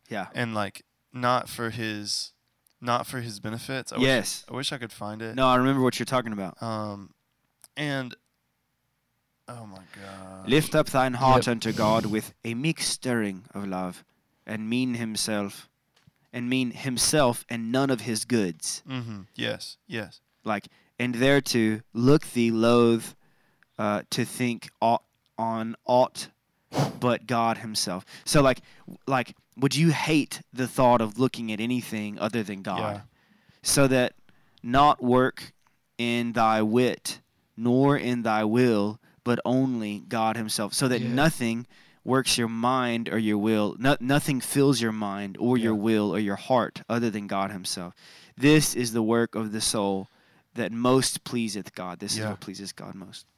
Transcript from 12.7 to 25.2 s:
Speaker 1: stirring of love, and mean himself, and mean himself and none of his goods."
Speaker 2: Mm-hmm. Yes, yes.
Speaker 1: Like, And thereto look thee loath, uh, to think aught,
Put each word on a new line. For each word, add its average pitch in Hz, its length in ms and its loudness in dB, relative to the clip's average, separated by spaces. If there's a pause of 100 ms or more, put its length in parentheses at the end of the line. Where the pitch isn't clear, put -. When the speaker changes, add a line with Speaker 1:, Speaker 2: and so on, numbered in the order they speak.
Speaker 1:
stirring 107 720 -4
of 101 140 -8
love, 92 360 -6 (420)
and 110 240 -8
mean 123 260 -2
himself, 107 720 -4 (680)
and 123 160 -6
mean 127 220 0
himself 127 800 0
and 117 220 -6
none 135 180 2
of 117 120 0
his 110 240 -4
goods." 98 640 -2
Speaker 2:
Mm-hmm. 117 320 -10 (140)
Yes, 113 420 -8 (100)
yes. 110 340 -10 (240)
Speaker 1:
Like, 104 220 -4 (300)
And 120 180 -4
thereto 120 640 4 (120)
look 127 380 6
thee 117 200 4
loath, 117 640 4 (640)
uh, 104 340 -2
to 123 140 -2
think 120 440 -6 (120)
aught, 117 220 2 (340)